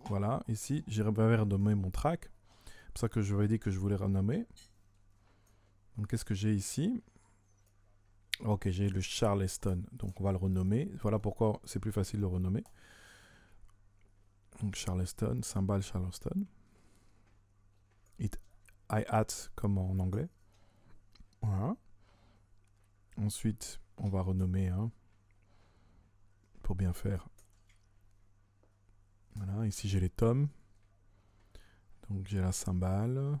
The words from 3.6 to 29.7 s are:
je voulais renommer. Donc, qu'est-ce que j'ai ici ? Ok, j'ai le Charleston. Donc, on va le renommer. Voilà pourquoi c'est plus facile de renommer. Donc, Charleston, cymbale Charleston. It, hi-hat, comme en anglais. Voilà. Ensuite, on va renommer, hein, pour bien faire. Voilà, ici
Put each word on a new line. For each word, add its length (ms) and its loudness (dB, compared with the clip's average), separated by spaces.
je 80 0
voulais 200 2
renommer. 500 2
Donc, 100 -4
qu'est-ce 160 -2
que 100 -2
j'ai 200 2
ici ? 500 0
Ok, 240 0
j'ai 180 0
le 140 -2
Charleston. 880 -2
Donc, 300 -8
on 20 -4
va 80 2
le 60 0
renommer. 520 0
Voilà 180 0
pourquoi 460 0
c'est 160 -6
plus 100 -4
facile 300 -2
de 40 2
renommer. 380 0
Donc, 140 -2
Charleston, 680 -2
cymbale 380 0
Charleston. 640 -4
It, 220 -4
hi-hat, 640 0
comme 220 0
en 220 0
anglais. 300 0
Voilà. 340 0
Ensuite, 640 -2
on 100 -2
va 140 0
renommer, 480 2
hein, 200 0
pour 120 2
bien 180 2
faire. 340 -4
Voilà, 320 -2
ici 200 -2